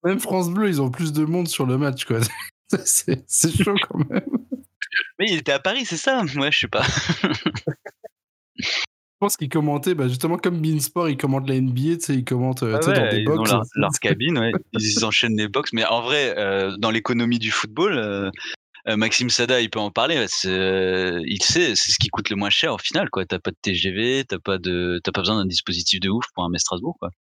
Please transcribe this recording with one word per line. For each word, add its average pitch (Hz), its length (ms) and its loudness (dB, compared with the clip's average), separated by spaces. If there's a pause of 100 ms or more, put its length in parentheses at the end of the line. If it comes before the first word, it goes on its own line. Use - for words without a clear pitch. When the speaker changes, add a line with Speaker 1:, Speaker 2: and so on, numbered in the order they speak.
Speaker 1:
même 190 160 2
France 185 320 0
Bleu, 208 160 2
ils 156 140 2
ont 127 100 0
plus 151 220 -2
de 156 100 2
monde 170 240 0
sur 147 180 -2
le 127 120 2
match, 139 280 0
quoi. 113 140 0 (500)
<laughs> - 140 0
C'est, - 440 0
c'est - 360 2
chaud 403 120 2 (140)
quand - 80 -6 (120)
même. 196 120 0 (960)
Speaker 2:
Mais 202 120 0
il 185 80 2
était 147 160 0
à 139 60 2
Paris, 233 260 -2
c'est 170 120 -4
ça ? 262 260 2 (120)
Ouais, 143 160 2
je - 80 2
sais - 80 0
pas. 110 160 2
<laughs> - 1700 -4
Speaker 1:
Je - 640 -8
pense 202 180 0
qu'il 151 120 -4
commentait, 151 460 2
bah, 135 140 2
justement, 165 280 0
comme 175 240 0
Beansport, 156 480 0
il 139 80 0
commente 135 300 0
la 135 80 2
N 131 160 2
B 123 60 0 (160)
A, - 20 2
tu 165 60 -8
sais, 143 140 0
il 127 100 0
commente, 127 380 0
euh, 113 120 0
Speaker 2:
Ah 147 40 2
Speaker 1:
tu 160 80 2
sais, 190 60 4
dans 180 100 4
Speaker 2:
ouais, 113 80 2
Speaker 1:
des 104 100 2
Speaker 2:
ils 110 80 2
ont 156 80 4
Speaker 1:
box 110 140 2
Speaker 2:
leur, 101 100 4
Speaker 1:
aussi. 120 140 -6
Speaker 2:
leur 104 160 2 (100)
cabine, 113 360 2
ouais. 113 140 2 (220)
Ils 110 320 0
enchaînent 110 320 2
les 107 100 0
box. 131 260 -2
Mais 113 120 2
en 117 160 2
vrai, 127 360 0
euh, 98 400 0
dans 110 140 2
l'économie 117 480 0
du 110 100 -4
football, 131 480 -2
euh, 101 320 -2 (600)
euh, 110 80 2
Maxime 113 320 2
Sada, 123 320 2
il 110 80 0
peut 113 100 -4
en 107 100 0
parler. 139 280 0
Ouais, 117 100 2
c'est, - 220 -2
euh, 92 760 2
il 95 160 -2
sait, 156 340 2
c'est - 160 0
ce - 60 2
qui - 120 0
coûte - 200 -4
le 104 60 -2
moins 101 140 -2
cher 143 240 0
au 104 40 -4
final, - 320 -2
quoi. 95 160 -4
T'as 92 140 -4
pas 92 120 -4
de - 100 -12
T 98 120 -2
G 90 180 -2
V, 120 360 -2
t'as 95 100 -6
pas 95 200 -2
de, 90 460 -2
t'as 95 100 -2
pas - 80 -2
besoin 107 160 2
d'un 98 100 0
dispositif 90 540 -2
de 95 80 -2
ouf 117 160 0 (100)
pour 92 80 -4
un 85 60 -2
Metz 87 120 -2
Strasbourg, 110 380 -4
quoi. 87 100 -8 (140)